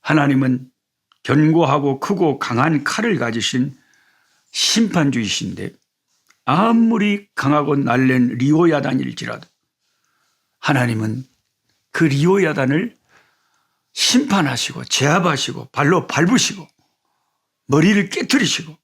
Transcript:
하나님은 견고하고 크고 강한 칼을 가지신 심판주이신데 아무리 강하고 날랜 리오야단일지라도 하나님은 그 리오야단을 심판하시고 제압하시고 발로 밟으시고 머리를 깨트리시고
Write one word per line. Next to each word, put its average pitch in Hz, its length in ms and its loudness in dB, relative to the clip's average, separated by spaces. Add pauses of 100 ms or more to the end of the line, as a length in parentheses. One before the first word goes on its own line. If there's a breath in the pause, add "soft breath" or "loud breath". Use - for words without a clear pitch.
하나님은 135 680 0 (540)
견고하고 143 760 2
크고 170 380 0
강한 143 460 -2
칼을 214 340 -2
가지신 120 580 -4 (760 soft breath)
심판주이신데 120 1200 -2 (720)
아무리 208 880 2
강하고 143 420 0
날랜 127 520 2 (100)
리오야단일지라도 135 1080 0 (1120)
하나님은 120 680 -2 (640)
그 - 140 0
리오야단을 156 920 0 (960)
심판하시고 196 920 -2
제압하시고 143 880 -2
발로 147 360 0
밟으시고 190 600 0 (1000)
머리를 190 420 2
깨트리시고 170 760 -4